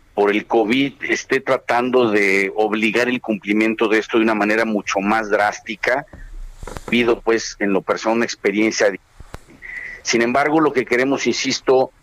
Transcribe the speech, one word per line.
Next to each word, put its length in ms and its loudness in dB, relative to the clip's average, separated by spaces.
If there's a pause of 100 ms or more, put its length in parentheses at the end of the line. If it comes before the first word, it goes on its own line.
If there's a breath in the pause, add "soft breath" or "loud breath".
(140)
por 160 2
el 160 0
covid, 480 0 (160)
esté 300 -2
tratando 720 0
de 440 2
obligar 540 0
el 120 -2
cumplimiento 640 0
de 100 2
esto 200 -2
de 60 4
una 120 2
manera 300 0
mucho 340 -4
más 320 0
drástica, 720 -2 (800 loud breath)
debido, 340 2
pues, 380 -2
en 160 0
lo 80 2
personal, 360 0
una 80 0
experiencia. 680 0 (1080 loud breath)
Sin 180 0
embargo, 400 2
lo 120 2
que 120 0
queremos, 400 0
insisto, 640 2 (140)